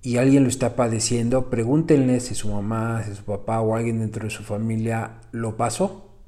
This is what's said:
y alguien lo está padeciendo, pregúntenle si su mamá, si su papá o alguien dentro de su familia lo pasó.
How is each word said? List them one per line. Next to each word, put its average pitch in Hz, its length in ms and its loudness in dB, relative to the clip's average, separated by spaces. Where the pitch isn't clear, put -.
y 120 160 -2
alguien 135 260 6
lo 123 40 2
está 117 280 -2
padeciendo, 117 720 0
pregúntenle 127 720 4
si 104 160 -8
su 104 120 -2
mamá, 110 560 -2
si 101 120 -8
su - 80 -16
papá 113 360 -2
o 110 140 2
alguien 113 240 0
dentro 107 280 -4
de 107 40 -4
su 110 140 -10
familia 113 680 -2
lo 113 240 -6
pasó. 117 520 -4